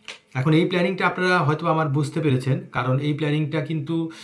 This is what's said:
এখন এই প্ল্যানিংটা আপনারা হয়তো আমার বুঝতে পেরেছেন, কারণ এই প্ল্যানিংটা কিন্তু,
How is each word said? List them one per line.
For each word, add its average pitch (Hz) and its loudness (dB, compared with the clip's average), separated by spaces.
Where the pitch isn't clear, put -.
এখন 135 2
এই 165 4
প্ল্যানিংটা 185 0
আপনারা 180 2
হয়তো 151 0
আমার 156 2
বুঝতে 147 -2
পেরেছেন, 131 2
কারণ 131 0
এই 147 0
প্ল্যানিংটা 151 0
কিন্তু, 160 -4